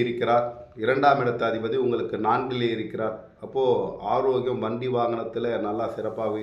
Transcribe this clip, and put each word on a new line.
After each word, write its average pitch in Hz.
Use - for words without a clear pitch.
இருக்கிறார். 117
இரண்டாம் 135
இடத்து 120
அதிபதி 113
உங்களுக்கு 117
நான்கிலே 123
இருக்கிறார். 110
அப்போ 131
ஆரோக்கியம், 123
வண்டி 120
வாகனத்துல 117
நல்லா 110
சிறப்பாகவே 107